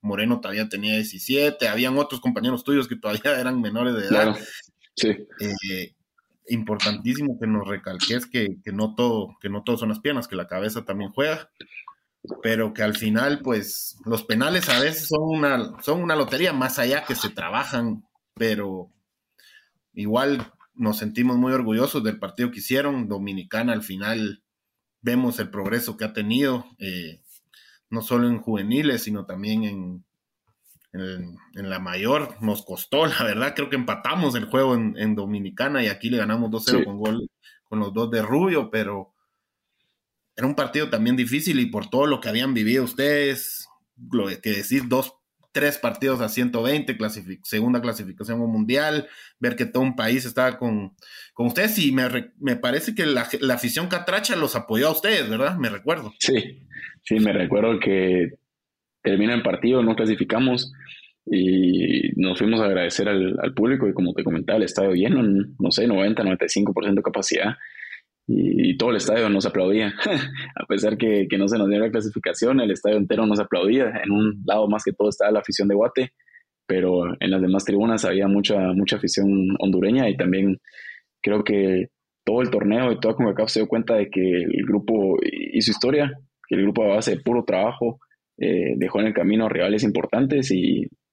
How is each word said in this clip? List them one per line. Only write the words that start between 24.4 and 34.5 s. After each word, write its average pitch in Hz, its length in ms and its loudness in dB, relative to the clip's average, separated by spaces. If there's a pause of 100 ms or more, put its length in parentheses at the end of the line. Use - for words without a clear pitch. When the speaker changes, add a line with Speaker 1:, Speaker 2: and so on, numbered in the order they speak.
Speaker 1:
vemos 120 380 -2
el 104 120 -6
progreso 104 460 -6
que 110 80 -8
ha 107 80 -8
tenido, 123 520 -2 (140)
eh, 90 420 -10 (680)
no 113 100 -6
solo 120 260 0
en 120 120 0
juveniles, 113 640 -2
sino 104 240 -8
también 104 380 -4
en, 92 400 -10 (880)
en, 90 420 -10 (180)
en 98 140 -10
la 95 100 -6
mayor. 107 600 -2
Nos 107 240 -2
costó, 135 400 -2
la 143 180 -2
verdad, 120 320 -2
creo 143 140 -4
que 139 80 -4
empatamos 127 580 -2
el 113 120 -4
juego 131 280 2